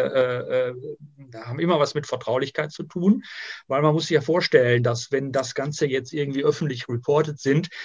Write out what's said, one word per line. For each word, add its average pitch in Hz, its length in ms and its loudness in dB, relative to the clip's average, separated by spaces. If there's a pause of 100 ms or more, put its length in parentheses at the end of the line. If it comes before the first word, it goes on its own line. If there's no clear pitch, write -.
äh, 127 640 0
äh, 127 40 -8 (720)
haben 120 140 -8
immer 170 200 2
was 147 140 2
mit 147 140 -6
Vertraulichkeit 139 640 -4
zu - 120 -10
tun, 196 400 2 (440)
weil 135 160 0
man 151 100 6
muss 156 140 0
sich 160 80 2
ja 151 60 4
vorstellen, 131 600 4
dass 120 300 -2
wenn 135 200 -2
das 131 220 -2
Ganze 147 320 -4
jetzt 131 260 -2
irgendwie 139 320 -2
öffentlich 147 460 0
reported 147 500 0
sind 143 300 2 (160)